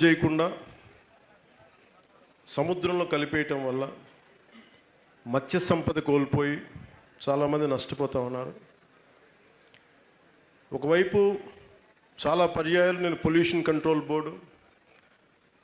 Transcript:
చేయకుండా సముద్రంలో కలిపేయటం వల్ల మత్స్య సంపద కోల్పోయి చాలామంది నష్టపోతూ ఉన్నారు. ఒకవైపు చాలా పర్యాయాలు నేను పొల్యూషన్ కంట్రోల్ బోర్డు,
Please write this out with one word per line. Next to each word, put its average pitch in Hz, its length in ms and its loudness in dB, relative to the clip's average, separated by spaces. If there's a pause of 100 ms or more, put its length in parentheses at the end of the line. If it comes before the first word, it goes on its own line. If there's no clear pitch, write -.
చేయకుండా 160 440 4 (2000)
సముద్రంలో 175 580 -2
కలిపేయటం 147 540 -2
వల్ల 131 160 -4 (1500)
మత్స్య 135 320 0
సంపద 160 320 0 (100)
కోల్పోయి 143 480 2 (680)
చాలామంది 147 500 0
నష్టపోతూ 135 440 -4 (100)
ఉన్నారు. 127 240 -10 (2250)
ఒకవైపు 170 480 2 (960)
చాలా 170 260 2 (120)
పర్యాయాలు 175 500 2
నేను 165 180 -2
పొల్యూషన్ 165 460 2
కంట్రోల్ 156 400 2
బోర్డు, 156 240 -4 (1300)